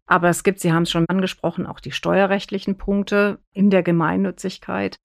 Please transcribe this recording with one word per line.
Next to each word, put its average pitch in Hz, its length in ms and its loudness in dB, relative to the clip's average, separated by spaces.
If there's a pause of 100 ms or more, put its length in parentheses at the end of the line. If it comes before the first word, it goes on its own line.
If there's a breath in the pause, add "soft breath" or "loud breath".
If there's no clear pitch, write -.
aber 175 220 2
es 170 160 0
gibt, 196 160 0
Sie 165 140 0
haben's 170 180 2
schon 165 160 2
angesprochen, 185 580 -4
auch - 140 -12
die 143 140 -14
steuerrechtlichen 190 840 0
Punkte 202 640 0 (140)
in 202 160 4
der 185 140 4
Gemeinnützigkeit. 180 1200 -2